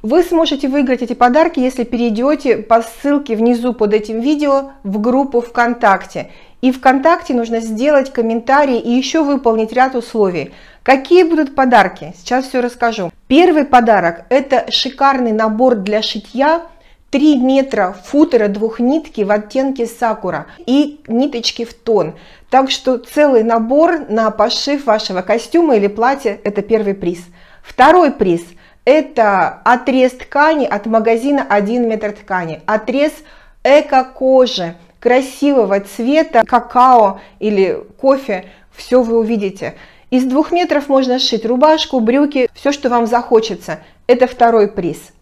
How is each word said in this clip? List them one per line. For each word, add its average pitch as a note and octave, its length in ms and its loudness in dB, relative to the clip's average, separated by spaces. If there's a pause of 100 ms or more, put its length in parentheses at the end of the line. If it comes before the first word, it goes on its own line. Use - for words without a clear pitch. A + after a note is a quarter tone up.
Вы C#4 200 2
сможете D#4 460 -2
выиграть C4 340 -2
эти A#3+ 100 -6
подарки, C#4 480 2
если B3+ 240 -2
перейдете A#3+ 760 -2
по A3+ 240 0
ссылке C#4+ 540 -4
внизу A#3 380 0
под G#3+ 180 0
этим A3 280 -4
видео C#4 500 -2 (140)
в G#3 160 -6
группу B3 400 0
ВКонтакте. A#3 920 -2 (320)
И B3+ 100 2
ВКонтакте C4+ 640 0
нужно A3+ 260 -2
сделать C4 520 -2
комментарий A#3+ 680 0
и A#3 120 -6
еще C4+ 340 0
выполнить A#3 480 -2
ряд C4 220 0
условий. G3 580 -4 (300)
Какие C4+ 420 4
будут D#4 300 -2
подарки? G3+ 640 2
Сейчас C4 280 -4
все B3+ 160 -4
расскажу. A#3 480 -4 (180)
Первый D#4 360 4
подарок — G#3 680 2
это C4+ 400 0
шикарный C4 640 -2
набор A3 420 2
для G#3 260 -2
шитья, C#4 640 -2 (480)
три D4 260 4
метра B3 580 0 (100)
футера C4+ 440 2
двухнитки A3+ 720 -4
в G3 100 -2
оттенке B3 560 -2
сакура G#3 600 -6 (180)
и D4 420 0
ниточки A#3+ 600 -4
в - 80 -20
тон. F#3 400 -2 (340)
Так C4 220 2
что B3+ 260 -2
целый C4+ 460 2
набор C4 680 0
на A3 220 0
пошив A#3+ 560 -2
вашего G#3+ 340 -2
костюма A#3 560 0
или G3+ 100 2
платья — A3+ 580 -2
это G3+ 180 -6
первый G#3 320 -2
приз. F3 260 -6 (420)
Второй D#4 480 4
приз — F3 320 0 (420)
это A3+ 800 0
отрез B3+ 480 2
ткани D4 540 0
от G#3 200 -6
магазина A3+ 640 0
«Один G#3+ 400 0
метр G#3+ 240 -6
ткани». F3 540 -8
Отрез B3+ 460 -2 (500)
эко-кожи, C4 1120 2 (240)
красивого B3 840 0
цвета, C4 680 0
какао A#3+ 760 2 (180)
или G3 460 0 (160)
кофе, C4 460 -2 (280)
все - 280 0
вы A3+ 160 0
увидите. G#3 560 -4 (360)
Из B3+ 140 0
двух C4+ 260 0
метров D#4+ 380 -2
можно C4 320 0
сшить A3+ 260 -4
рубашку, C#4 540 0
брюки, C4 520 0
все, - 200 -4
что C#4 160 -4
вам A#3 180 0
захочется. A3 720 -2 (300)
Это B3+ 180 4
второй A3+ 400 2
приз. F3+ 320 -6 (240)